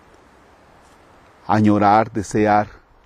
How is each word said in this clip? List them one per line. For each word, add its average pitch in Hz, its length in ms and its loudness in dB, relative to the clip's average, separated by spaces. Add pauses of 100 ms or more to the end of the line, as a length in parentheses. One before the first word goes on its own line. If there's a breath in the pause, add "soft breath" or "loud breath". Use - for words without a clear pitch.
(1500)
añorar, 104 640 2
desear 107 580 -4 (360)